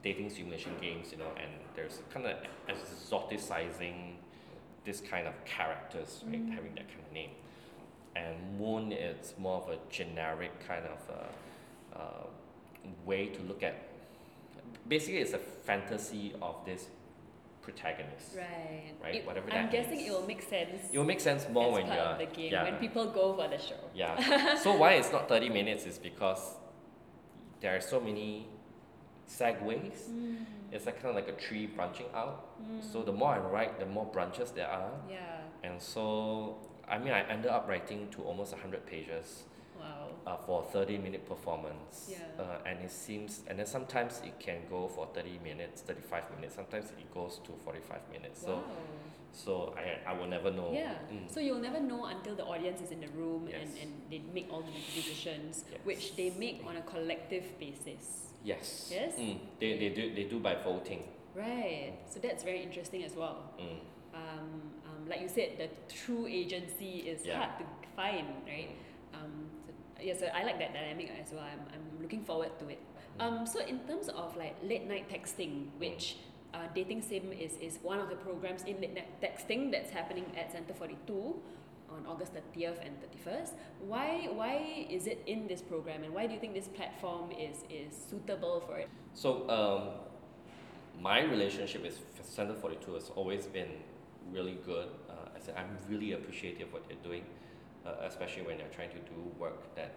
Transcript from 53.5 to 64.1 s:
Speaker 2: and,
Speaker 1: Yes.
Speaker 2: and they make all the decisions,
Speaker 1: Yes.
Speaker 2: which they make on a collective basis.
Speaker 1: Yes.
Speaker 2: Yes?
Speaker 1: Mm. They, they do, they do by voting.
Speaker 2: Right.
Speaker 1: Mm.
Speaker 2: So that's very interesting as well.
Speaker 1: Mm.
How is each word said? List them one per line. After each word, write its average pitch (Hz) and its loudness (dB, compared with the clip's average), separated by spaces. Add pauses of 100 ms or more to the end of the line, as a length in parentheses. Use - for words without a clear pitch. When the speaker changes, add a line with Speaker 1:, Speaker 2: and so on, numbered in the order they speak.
Speaker 2:
and, 151 -4
Speaker 1:
Yes. 147 -8
Speaker 2:
and 151 -6 (200)
they 156 -4 (180)
make 180 -4
all 165 -2
the 160 -6 (280)
decisions, 156 -4
Speaker 1:
Yes. - -8
Speaker 2:
which - 0 (120)
they 185 4
make 214 -2
on 170 -4
a 165 -4
collective 170 0 (160)
basis. - -8 (200)
Speaker 1:
Yes. - -2
Speaker 2:
Yes? 233 2
Speaker 1:
Mm. 107 0 (220)
They, 110 6
they 104 6
do, 110 0
they 101 2
do 110 0
by 92 6
voting. 90 0 (320)
Speaker 2:
Right. 190 -2
Speaker 1:
Mm. - -10
Speaker 2:
So - -8
that's - 0
very 180 0
interesting 180 -4
as 151 -6
well. 160 -2 (220)
Speaker 1:
Mm. 165 -4 (360)